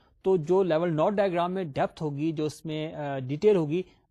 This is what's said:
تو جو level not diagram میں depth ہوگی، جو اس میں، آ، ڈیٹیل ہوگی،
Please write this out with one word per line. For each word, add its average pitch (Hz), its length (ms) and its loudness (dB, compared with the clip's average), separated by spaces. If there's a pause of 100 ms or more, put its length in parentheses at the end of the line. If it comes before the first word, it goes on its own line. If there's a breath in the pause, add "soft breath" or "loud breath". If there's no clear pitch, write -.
(220 soft breath)
تو 190 160 2
جو 180 260 4
level 165 320 2
not 165 180 2
diagram 180 380 0
میں 190 120 -4
depth 160 400 -4
ہوگی، 151 280 -2
جو 151 140 -4
اس 151 200 -8
میں، 156 280 -6
آ، 143 260 -6
ڈیٹیل 147 360 2
ہوگی، 165 280 0 (280 soft breath)